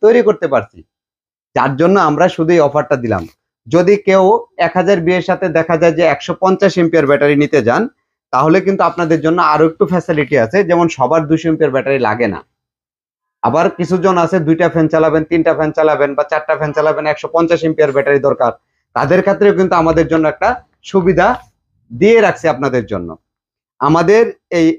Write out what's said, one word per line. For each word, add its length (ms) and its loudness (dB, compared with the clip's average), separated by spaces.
তৈরি 220 4
করতে 240 -2
পারছি, 320 -4
যার 220 0
জন্য 220 2
আমরা 280 2
শুধু 260 -2
এই 80 4
অফারটা 360 -2
দিলাম। 260 -4
যদি 300 2
কেউ 260 2
এক 180 -2
হাজার 260 0
বিয়ের 260 -2
সাথে 220 -2
দেখা 280 -2
যায় 180 2
যে 100 0
একশো 340 -2
পঞ্চাশ 380 0
এম্পিয়ার 320 2
ব্যাটারি 260 2
নিতে 260 0
যান, 220 0
তাহলে 280 2
কিন্তু 220 -2
আপনাদের 380 -2
জন্য 200 0
আরো 260 2
একটু 180 -4
ফ্যাসিলিটি 520 -2
আছে, 260 0
যেমন 240 2
সবার 400 0
দুইশো 220 -2
এম্পিয়ার 260 0
ব্যাটারি 240 -2
লাগে 280 -2
না। 120 -6
আবার 260 0
কিছুজন 480 -2
আছে 220 0
দুইটা 300 0
ফ্যান 180 0
চালাবেন, 380 0
তিনটা 300 0
ফ্যান 160 -4
চালাবেন 440 0
বা 80 -2
চারটা 320 -4
ফ্যান 180 -6
চালাবেন, 340 -2
একশো 200 -4
পঞ্চাশ 360 0
এম্পিয়ার 320 0
ব্যাটারি 240 0
দরকার, 320 0
তাদের 260 0
ক্ষেত্রেও 360 2
কিন্তু 180 0
আমাদের 320 2
জন্য 200 0
একটা 220 -2
সুবিধা 420 0
দিয়ে 300 4
রাখছে 280 0
আপনাদের 360 -2
জন্য। 240 -8
আমাদের 420 2
এই 180 0